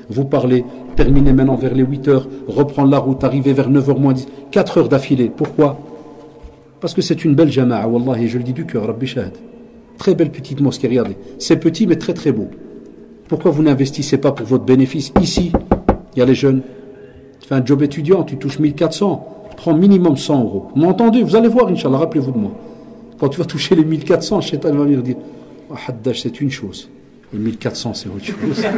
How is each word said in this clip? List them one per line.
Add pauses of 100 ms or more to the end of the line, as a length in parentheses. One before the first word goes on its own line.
(100)
vous
parler, (320)
terminer
maintenant
vers
les
huit
heures, (220)
reprendre
la
route,
arriver
vers
neuf
heures
moins
dix, (240)
quatre
heures
d'affilée.
Pourquoi ? (1000)
Parce
que
c'est
une
belle
jama'a,
wallahi,
je
le
dis
du
cœur,
Rabbi
Shahad. (640)
Très
belle
petite
mosquée,
regardez. (220)
C'est
petit,
mais
très,
très
beau. (840)
Pourquoi
vous
n'investissez
pas
pour
votre
bénéfice ?
Ici, (640)
il
y
a
les
jeunes. (760)
Tu
fais
un
job
étudiant,
tu
touches
mille
quatre
cents. (300)
Prends
minimum
cent
euros.
Vous
m'entendez ?
Vous
allez
voir,
Inch'Allah,
rappelez-vous
de
moi. (640)
Quand
tu
vas
toucher
les
mille
quatre
cents,
Shaitan
va
venir
dire, « (540)
Oh, (120)
Haddad,
c'est
une
chose. » (440)
Les
mille
quatre
cents,
c'est
autre
chose. (140)